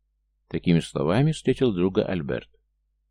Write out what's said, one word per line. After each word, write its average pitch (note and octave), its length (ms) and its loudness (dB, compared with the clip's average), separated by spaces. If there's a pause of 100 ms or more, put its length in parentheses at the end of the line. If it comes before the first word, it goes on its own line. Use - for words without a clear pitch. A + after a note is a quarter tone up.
(480)
Такими E2+ 320 2
словами F#2+ 540 0
встретил B2+ 400 0
друга F#2 320 0
Альберт. C#2 440 -6 (600)